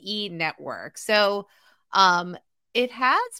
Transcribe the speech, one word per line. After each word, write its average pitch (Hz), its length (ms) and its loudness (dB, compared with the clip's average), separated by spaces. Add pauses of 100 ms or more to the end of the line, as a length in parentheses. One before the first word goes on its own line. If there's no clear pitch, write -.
E 208 280 -8
Network. 147 680 -8
So, 202 480 0 (460)
um, 180 440 4 (380)
it 247 180 0
has 262 280 2 (180)